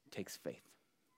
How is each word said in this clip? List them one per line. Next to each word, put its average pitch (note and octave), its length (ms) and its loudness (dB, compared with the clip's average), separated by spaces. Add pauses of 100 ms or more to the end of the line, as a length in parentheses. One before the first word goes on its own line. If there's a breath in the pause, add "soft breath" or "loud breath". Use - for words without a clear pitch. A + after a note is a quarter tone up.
(120)
takes - 240 0
faith. - 260 0 (560)